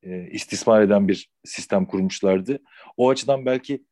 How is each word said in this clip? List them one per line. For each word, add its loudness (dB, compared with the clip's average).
e, -12
istismar 2
eden 4
bir -4
sistem -4
kurmuşlardı. -2
O 2
açıdan -2
belki -6